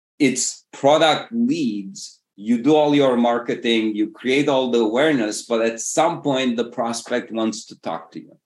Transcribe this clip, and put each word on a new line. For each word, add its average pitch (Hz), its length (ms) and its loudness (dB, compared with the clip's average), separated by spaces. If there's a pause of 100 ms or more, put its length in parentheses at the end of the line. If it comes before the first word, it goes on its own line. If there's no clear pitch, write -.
(200)
It's - 440 0 (100)
product 151 600 2
leads. 117 840 -4 (160)
You 104 260 -2
do 156 140 4
all 147 180 4
your 135 240 4
marketing, 117 800 0
you 107 160 -2
create 135 360 0
all 131 220 2
the 117 200 2
awareness, 120 520 0
but 117 200 -2
at 113 200 -2
some 156 400 -2
point, 131 340 0
the 117 140 -4
prospect 117 640 -4
wants 110 340 -4
to - 160 -20
talk - 300 -10
to - 80 -16
you. - 260 -20